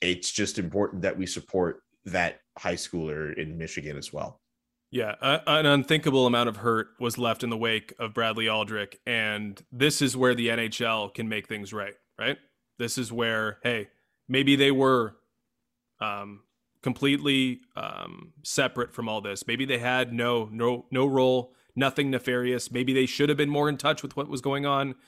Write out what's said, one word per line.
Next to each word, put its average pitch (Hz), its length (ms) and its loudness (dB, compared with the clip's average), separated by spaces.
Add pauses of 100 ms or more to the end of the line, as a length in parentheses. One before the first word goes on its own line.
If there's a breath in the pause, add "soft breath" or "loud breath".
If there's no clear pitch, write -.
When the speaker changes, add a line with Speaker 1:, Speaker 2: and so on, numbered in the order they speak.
Speaker 1:
it's 87 300 -2
just - 260 -2
important 95 460 -2
that 92 120 0
we 92 120 -4
support - 560 -2 (220)
that 87 340 -2 (180)
high - 160 -4
schooler 78 640 -6
in 78 220 -8
Michigan 76 360 -10
as 71 160 -12
well. - 300 -10 (480)
Speaker 2:
Yeah, 110 320 -4
a, 143 240 2
an 156 220 4
unthinkable 143 580 4
amount 120 240 2
of 104 80 -4
hurt 110 300 0 (120)
was 120 200 -4
left 117 240 0
in 120 80 -2
the 113 60 -4
wake 110 420 -2
of 110 160 -6
Bradley 113 320 0
Aldrich, 107 580 -2
and 107 560 -4 (100)
this 135 300 2
is 127 160 2
where 127 160 4
the 117 160 0
N 117 80 0
H 113 240 -4
L 110 280 0
can 113 200 -6
make 107 180 -4
things 101 240 -8
right, 101 220 -8 (240)
right? 120 220 -4 (400)
This 117 180 -4
is 117 140 -4
where, 113 500 -2
hey, 117 280 -4 (380)
maybe 135 280 4
they 139 160 6
were, 131 460 4 (840)
um, 104 420 -8 (400)
completely, 135 800 0 (160)
um, - 560 -12 (100)
separate 123 500 -2
from 120 140 -8
all 107 140 -4
this. 101 260 -8
Maybe 120 160 -2
they 135 140 0
had 123 340 0
no, 120 400 0
no, 117 400 0
no 131 140 4
role, 127 480 4 (240 soft breath)
nothing 135 340 2
nefarious. 123 600 0
Maybe 127 200 0
they 131 140 4
should 143 240 2
have 147 80 2
been 147 120 2
more 147 200 2
in 143 80 -2
touch 147 260 0
with 135 140 -10
what 139 100 -4
was 131 140 -6
going 139 240 0
on, 139 300 0 (120)